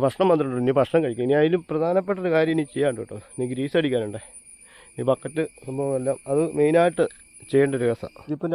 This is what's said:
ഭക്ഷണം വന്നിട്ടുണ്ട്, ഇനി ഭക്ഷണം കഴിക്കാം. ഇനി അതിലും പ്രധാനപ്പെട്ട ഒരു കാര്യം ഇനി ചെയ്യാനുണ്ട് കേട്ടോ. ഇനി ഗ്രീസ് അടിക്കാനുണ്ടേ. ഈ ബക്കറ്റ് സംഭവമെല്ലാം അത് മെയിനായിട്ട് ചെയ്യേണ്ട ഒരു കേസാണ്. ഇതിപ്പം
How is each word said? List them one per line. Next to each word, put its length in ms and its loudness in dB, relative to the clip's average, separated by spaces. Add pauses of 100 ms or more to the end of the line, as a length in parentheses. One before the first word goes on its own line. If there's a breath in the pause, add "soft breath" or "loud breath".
ഭക്ഷണം 280 2
വന്നിട്ടുണ്ട്, 320 0
ഇനി 160 2
ഭക്ഷണം 240 2
കഴിക്കാം. 240 -4
ഇനി 120 2
അതിലും 300 2
പ്രധാനപ്പെട്ട 540 -2
ഒരു 120 -2
കാര്യം 200 2
ഇനി 160 0
ചെയ്യാനുണ്ട് 300 -2
കേട്ടോ. 160 -12 (160)
ഇനി 180 -4
ഗ്രീസ് 280 -4
അടിക്കാനുണ്ടേ. 420 -2 (760 loud breath)
ഈ 120 -6
ബക്കറ്റ് 340 -2 (220)
സംഭവമെല്ലാം 520 -4 (140)
അത് 100 2 (180)
മെയിനായിട്ട് 460 4 (460)
ചെയ്യേണ്ട 280 4
ഒരു 100 0
കേസാണ്. 260 -8 (120)
ഇതിപ്പം 260 -6